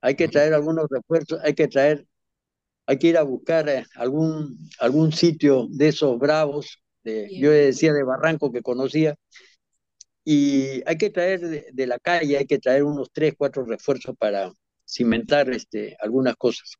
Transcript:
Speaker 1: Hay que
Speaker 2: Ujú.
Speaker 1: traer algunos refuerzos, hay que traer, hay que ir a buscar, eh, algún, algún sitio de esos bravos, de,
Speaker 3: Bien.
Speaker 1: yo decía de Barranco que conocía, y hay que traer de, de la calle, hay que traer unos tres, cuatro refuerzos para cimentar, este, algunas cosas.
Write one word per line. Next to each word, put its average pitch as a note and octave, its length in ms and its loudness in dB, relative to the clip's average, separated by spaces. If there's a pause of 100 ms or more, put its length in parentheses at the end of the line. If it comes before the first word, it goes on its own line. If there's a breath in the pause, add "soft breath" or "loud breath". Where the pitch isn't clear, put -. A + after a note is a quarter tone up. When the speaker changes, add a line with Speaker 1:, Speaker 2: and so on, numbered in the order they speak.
Speaker 1:
Hay C#3 160 0
que F3 80 2
Speaker 2:
Ujú. D#3 80 -2
Speaker 1:
traer D#3 220 4
algunos D#3 360 0
refuerzos, D#3 520 -4
hay D3+ 120 0
que D3 140 0
traer, C#3+ 380 2 (800)
hay C3+ 120 0
que E3 100 4
ir E3 100 4
a D#3 40 4
buscar, D3 460 -2
eh, C3 160 -2 (120)
algún, D#3 600 -2 (220)
algún D3+ 320 2
sitio D3 580 2
de C#3+ 180 2
esos C#3+ 300 0
bravos, D3 640 -2 (220)
de, A2 220 -8
Speaker 3:
Bien. C3 160 -8
Speaker 1:
yo D3 100 6
decía D3 400 4
de C#3+ 100 0
Barranco C#3 480 -2
que A#2 120 -6
conocía, C3+ 520 -2 (1080 soft breath)
y C#3 640 2
hay D#3+ 120 -2
que G#3 120 0
traer F#3 300 -2
de, D#3+ 320 -8
de B2+ 140 -4
la B2 140 -4
calle, D3+ 380 0
hay C#3 80 -2
que C#3 120 0
traer C3 240 2
unos D3 300 -4
tres, D3 260 0
cuatro C#3 260 -4
refuerzos A#2+ 540 -6
para G2 340 -4 (320)
cimentar, A#2+ 680 0
este, G#2+ 500 -8
algunas A#2+ 360 -2
cosas. - 440 -4